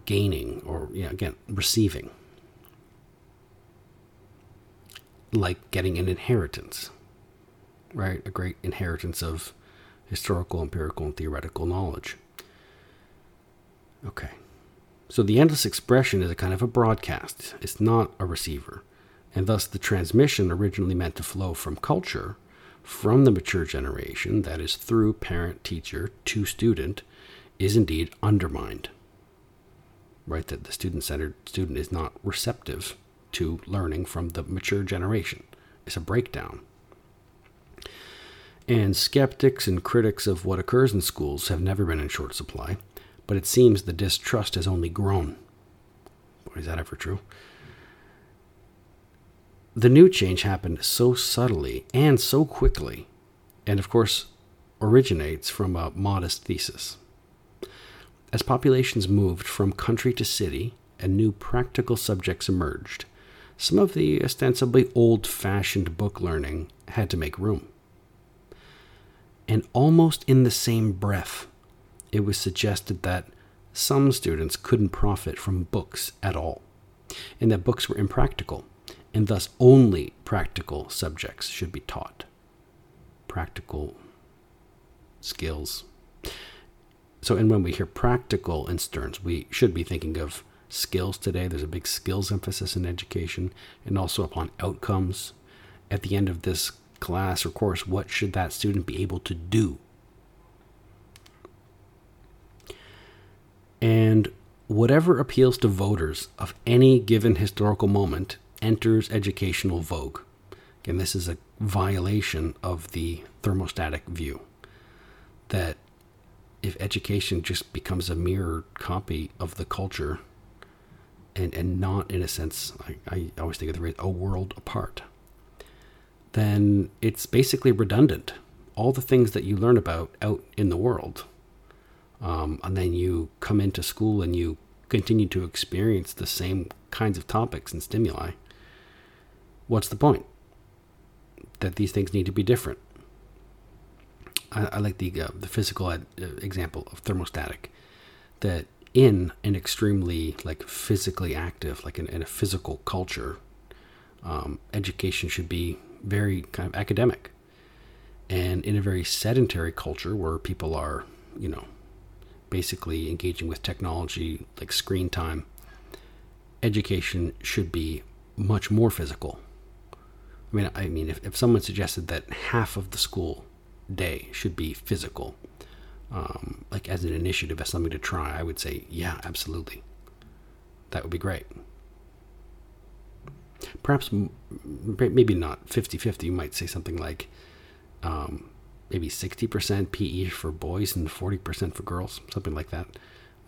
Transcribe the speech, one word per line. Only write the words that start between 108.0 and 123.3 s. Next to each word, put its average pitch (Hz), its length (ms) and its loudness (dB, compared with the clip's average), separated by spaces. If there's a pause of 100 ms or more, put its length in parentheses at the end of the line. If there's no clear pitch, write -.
enters 110 500 2
educational 95 680 0
vogue. 78 400 -6 (640)
Again, 87 140 -2
this 92 160 -2
is 92 120 -2
a 82 120 -6 (200)
violation 95 1040 0
of 85 300 -6
the 85 320 -6 (180)
thermostatic 87 640 -2
view, 80 360 -8 (1080)
that 85 300 -2 (840)
if 95 160 -6
education 98 600 -2
just - 320 -6
becomes 90 380 -4
a 85 40 0
mirror 87 500 -2 (100)
copy 85 560 -6 (100)
of 82 140 -8
the 90 100 -8
culture, 85 560 -6 (1160)
and, 90 200 -2
and 90 260 -2
not, 92 300 0
in 95 100 -2
a 82 80 -2
sense, - 460 -6 (120)
I, - 100 -10 (120)
I 85 220 -4 (100)